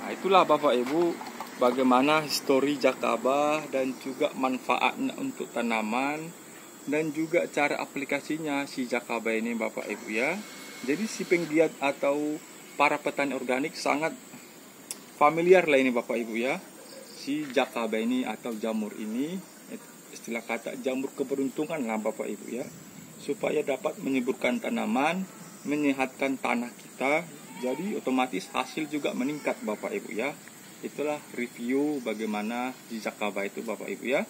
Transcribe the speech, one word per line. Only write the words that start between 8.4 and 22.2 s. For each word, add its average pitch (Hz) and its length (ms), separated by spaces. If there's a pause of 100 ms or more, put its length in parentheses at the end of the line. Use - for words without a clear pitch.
si 131 240
Jakaba 117 400
ini 113 240
Bapak 110 320
Ibu 104 240
ya. 120 240 (560)
Jadi 165 160
si - 160
penggiat 160 560
atau 147 640 (320)
para 147 240
petani 139 400
organik 127 400
sangat 147 320 (1120)
familiar 165 480
lah 143 80
ini 131 160
Bapak 120 240
Ibu 117 160
ya. 127 240 (560)
Si 147 400
Jakaba 117 480
ini 127 240
atau 110 320
jamur 107 400
ini, 127 400 (720)
istilah 113 320
kata 117 400
jamur 131 320
keberuntungan 139 720
lah 110 160
Bapak 107 240